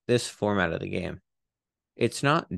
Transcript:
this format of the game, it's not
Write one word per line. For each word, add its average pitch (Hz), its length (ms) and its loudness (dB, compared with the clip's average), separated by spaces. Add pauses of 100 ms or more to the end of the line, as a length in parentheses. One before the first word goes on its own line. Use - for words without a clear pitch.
this 117 200 2
format 101 460 0
of 87 60 -4
the 98 100 -8
game, 90 320 -6 (720)
it's - 260 0
not 143 260 2 (100)